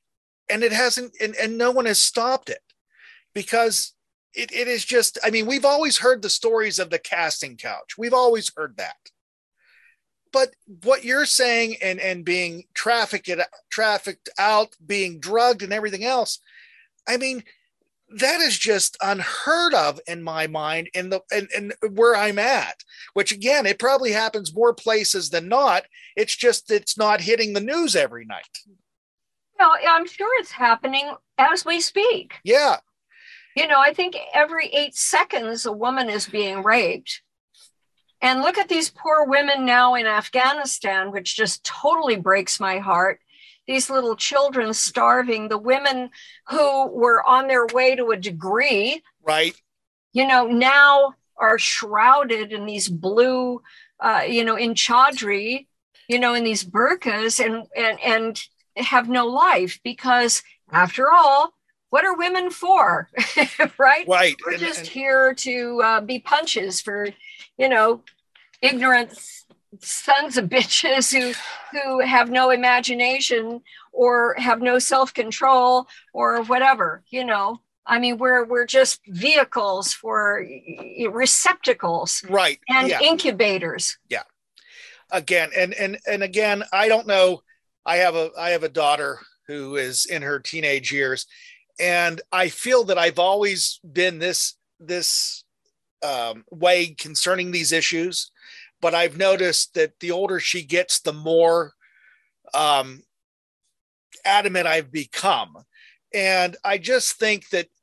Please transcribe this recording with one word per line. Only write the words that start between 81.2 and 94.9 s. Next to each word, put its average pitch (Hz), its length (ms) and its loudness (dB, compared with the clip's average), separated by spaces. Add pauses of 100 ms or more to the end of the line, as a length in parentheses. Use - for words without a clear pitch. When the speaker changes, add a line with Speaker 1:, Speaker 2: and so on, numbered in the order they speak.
Speaker 1:
Right. 180 300 2 (100)
Speaker 2:
and 262 200 2
Speaker 1:
Yeah. - 120 0
Speaker 2:
incubators. 202 960 0 (120)
Speaker 1:
Yeah. 113 140 -6 (880)
Again, 170 460 0
and, 185 160 0
and, 202 240 -6 (100)
and 202 160 -2
again, 202 480 -2
I 202 160 2
don't 220 200 2
know. 185 340 2 (440)
I 170 120 0
have 175 180 2
a, 160 220 -2
I 170 140 -4
have 165 120 -2
a 160 60 -2
daughter 143 500 -2 (280)
who 143 300 -12
is 127 280 -4
in 170 160 -6
her 143 180 -6
teenage 139 520 -4
years, 135 340 -4 (540)
and 175 420 -2 (100)
I 185 180 0
feel 247 360 0
that 185 120 0
I've 170 220 0
always 190 600 0 (100)
been 175 300 -2
this, 175 360 -4 (240)
this, - 640 -4 (600)